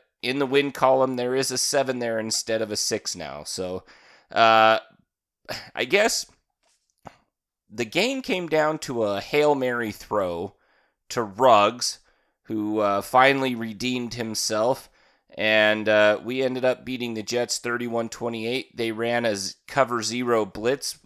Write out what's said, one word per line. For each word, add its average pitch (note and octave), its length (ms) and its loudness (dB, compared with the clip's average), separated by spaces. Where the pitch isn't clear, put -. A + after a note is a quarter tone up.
in C3 180 -2
the C#3+ 80 2
win C#3 240 2
column, C3 440 2
there B2 200 -2
is C3 160 -2
a B2 60 -4
seven C3 420 -2
there A#2 200 -2
instead A2 420 -4
of G#2 100 -4
a G#2 40 -4
six - 400 -4
now. D2+ 280 -12
So, F#2 400 -8
uh, A2 480 6
I B2 100 -4
guess G3+ 400 0
the A2+ 160 -6
game B3 360 -2
came F#3 280 -4
down D#3 300 0
to A#2 240 -4
a G2+ 180 -2
Hail D3 340 2
Mary A#2+ 360 -2
throw F#2+ 640 -4
to B2 120 -4
Ruggs, A2+ 760 4
who, G#2+ 360 -4
uh, G2+ 220 2
finally C3 540 4
redeemed A2+ 600 -6
himself. A2 720 -2
And, G#2+ 500 4
uh, G#2+ 360 6
we B2+ 180 -4
ended B2+ 240 -2
up B2 180 0
beating A#2+ 300 -6
the A2 80 -6
Jets A#2 380 -4
thirty-one A#2+ 500 -4
twenty-eight. A#2 680 -8
They A2+ 160 -4
ran A#2 320 -2
a A2 120 0
z-, G2 180 -8
cover A#2+ 340 -2
zero A#2 440 0
blitz, A2+ 600 -4